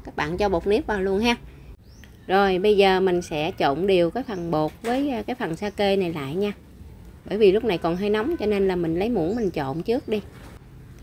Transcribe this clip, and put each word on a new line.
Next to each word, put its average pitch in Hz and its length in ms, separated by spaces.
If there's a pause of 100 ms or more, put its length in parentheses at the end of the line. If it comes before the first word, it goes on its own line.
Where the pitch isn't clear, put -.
Các - 120
bạn 156 200
cho 202 120
bột 175 180
nếp 214 200
vào 208 140
luôn 196 200
ha. 233 160 (880)
Rồi 190 320
bây 208 180
giờ 190 240
mình 180 220
sẽ 160 360
trộn 156 280
đều 175 240
cái 240 120
phần 175 280
bột 156 220 (100)
với, 269 280
à, 220 120
cái 240 140
phần 170 200
sake 202 400
này 180 160
lại 143 220
nha. 202 180 (760)
Bởi 196 100
vì 202 140
lúc 214 120
này 185 140
còn 170 180
hơi 208 140
nóng 220 260
cho 208 100
nên 202 220
là 185 80
mình 165 220
lấy 202 100
muỗng 202 280
mình 214 140
trộn 151 320
trước 226 260
đi. 214 120 (840)